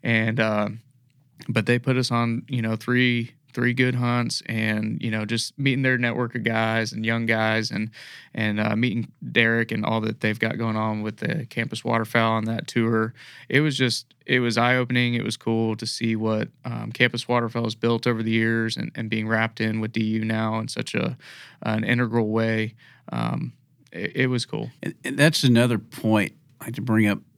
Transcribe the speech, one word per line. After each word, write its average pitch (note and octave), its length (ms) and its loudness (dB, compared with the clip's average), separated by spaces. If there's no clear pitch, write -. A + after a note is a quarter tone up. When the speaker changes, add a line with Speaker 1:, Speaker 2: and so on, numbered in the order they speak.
Speaker 1:
And, A2+ 360 0
uh, G#2+ 300 2
but A2 180 0
they A#2+ 140 4
put B2 180 0
us B2+ 140 0
on, A#2 360 0
you B2 140 -2
know, A2 140 0
three, A#2+ 560 0
three A#2+ 220 0
good B2+ 220 2
hunts A#2+ 500 0
and, A2 560 -2
you A#2 80 -4
know, A2 160 -2
just A2 320 -4
meeting C3+ 240 0
their B2+ 160 2
network A#2+ 380 -2
of A2+ 80 -4
guys A2+ 500 0
and A2 100 -6
young A#2 220 0
guys A2 460 0
and, G#2+ 180 -2
and, G#2+ 240 0
uh, G#2+ 160 2
meeting A2+ 360 0
Derek A#2 400 2
and A2 120 -2
all A2 180 0
that A2 180 -4
they've G#2+ 180 0
got A2 220 -2
going A2+ 160 -2
on A2 260 -2
with G#2+ 160 -6
the - 320 -4
Campus A#2 340 -6
Waterfowl A2+ 500 2
on A2 120 0
that A2+ 220 -4
tour. A2+ 480 0
It C#3 120 4
was D3+ 140 2
just, C3 380 -2
it B2+ 120 2
was A#2+ 160 2
eye-opening. B2 600 2
It A#2 80 -2
was A#2 120 -4
cool A2+ 420 0
to A2 100 -8
see A2+ 280 -2
what, A2 340 0
um, A2+ 280 -8
Campus A#2+ 360 0
Waterfowl A#2 360 -2
has A2+ 100 -4
built A#2 320 0
over A#2 160 0
the A2 80 -2
years A2+ 480 0
and, - 160 -6
and A2 160 -8
being A2 180 -2
wrapped A2 320 -4
in A2 220 0
with G#2+ 120 -4
D A2+ 100 0
U A2 220 0
now A2 340 -2
in A2+ 80 -6
such - 260 -6
a, - 240 -2
an A2 200 0
integral A#2 460 2
way. A2 460 0
Um, A#1 420 -4
it, F#2 240 -6
it C3 120 2
was B2+ 180 0
cool. A2+ 240 -6
Speaker 2:
And, - 100 -6
and C3 140 -6
that's D#3 260 4
another A#2+ 360 6
point G#2+ 540 2
I - 40 -12
like A#2+ 100 -6
to C3+ 80 -6
bring A2 240 4
up. G2+ 120 2